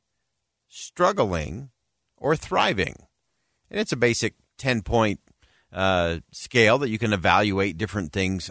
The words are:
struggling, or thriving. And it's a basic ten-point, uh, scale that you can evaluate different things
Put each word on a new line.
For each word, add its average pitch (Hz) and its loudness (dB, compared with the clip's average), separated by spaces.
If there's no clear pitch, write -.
struggling, 123 -2
or 139 -2
thriving. 151 -2
And - -6
it's - -4
a 131 -4
basic 117 0
ten-point, 113 0
uh, 90 0
scale 117 2
that 139 -2
you 110 -4
can 107 -2
evaluate 98 2
different 98 -6
things 95 -2